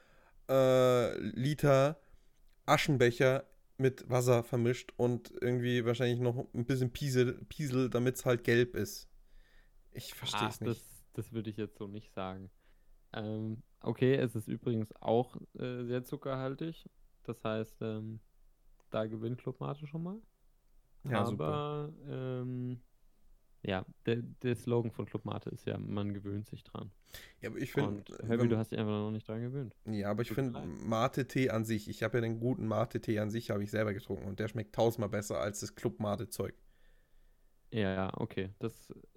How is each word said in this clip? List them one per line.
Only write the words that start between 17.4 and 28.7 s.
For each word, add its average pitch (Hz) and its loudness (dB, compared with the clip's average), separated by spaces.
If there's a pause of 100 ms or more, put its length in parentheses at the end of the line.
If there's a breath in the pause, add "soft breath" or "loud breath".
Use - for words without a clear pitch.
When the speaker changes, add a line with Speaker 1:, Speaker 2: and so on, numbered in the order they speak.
Speaker 2:
heißt, 110 -4
ähm, 110 -6 (720)
da 110 -2
gewinnt 113 -6
Club - -8
Mate 143 -8
schon 160 -8
mal. 202 -8 (840)
Speaker 1:
Ja, 120 0
Speaker 2:
Aber, - -
Speaker 1:
super. 147 -4 (140)
Speaker 2:
ähm, 127 -6 (800)
ja, 95 -2 (200)
der, 117 2
der 123 -2
Slogan 117 0
von - -6
Club - -6
Mate 101 -4
ist - -10
ja, 104 -2
"Man 101 -4
gewöhnt 101 -6
sich - -14
dran." 110 -12 (500 loud breath)
Speaker 1:
Ja, 110 -6
aber 110 -8
ich - -6
find, 120 2
Speaker 2:
Und 101 -10 (140)
Herbie, 117 4
Speaker 1:
wenn - 8
Speaker 2:
du 110 4
hast 110 -2